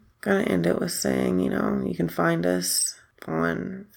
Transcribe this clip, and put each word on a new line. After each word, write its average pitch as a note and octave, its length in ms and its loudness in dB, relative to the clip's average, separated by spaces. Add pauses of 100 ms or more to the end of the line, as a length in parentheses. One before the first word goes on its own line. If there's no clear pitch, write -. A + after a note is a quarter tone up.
(220)
gonna G3 220 2
end F3 220 2
it - 140 2
with F3 120 -2
saying, - 480 0
you F#3+ 100 2
know, - 360 0
you F#3 100 -2
can E3+ 140 0
find E3+ 360 0
us - 500 0 (320)
on E3+ 580 -4 (120)